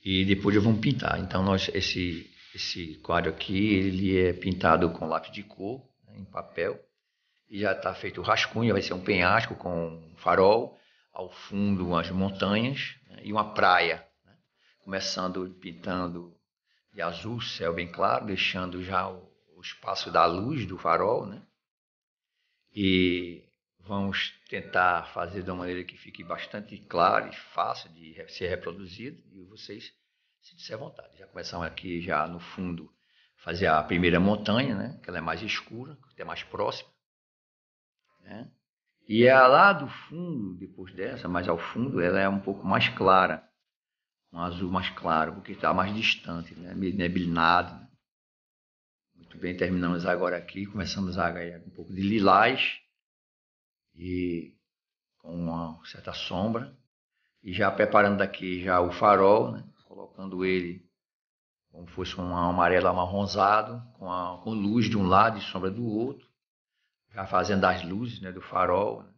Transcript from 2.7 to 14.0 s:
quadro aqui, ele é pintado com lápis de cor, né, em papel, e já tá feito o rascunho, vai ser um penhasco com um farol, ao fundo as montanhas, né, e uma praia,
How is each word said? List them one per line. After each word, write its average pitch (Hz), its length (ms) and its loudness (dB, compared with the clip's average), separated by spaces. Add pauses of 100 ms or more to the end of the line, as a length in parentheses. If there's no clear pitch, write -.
quadro 85 340 0
aqui, 101 460 0
ele 95 420 2
é 90 160 4
pintado 87 560 2
com 82 180 -6
lápis 80 240 -4
de 101 120 -14
cor, 117 420 -12 (220)
né, 104 100 -20
em 98 80 -16
papel, 87 580 -6 (680)
e 107 100 -10
já 101 160 2
tá 92 180 -4
feito - 260 -10
o 87 40 -8
rascunho, 110 500 0
vai 98 80 2
ser - 120 -6
um 92 80 -6
penhasco 101 540 2
com 85 320 -6
um 82 300 -16
farol, 98 600 4 (360)
ao 92 160 -12
fundo 98 680 -2
as 85 140 0
montanhas, 98 840 -2 (120)
né, - 160 -20
e 101 80 -10
uma 107 220 -2
praia, 87 520 4 (200)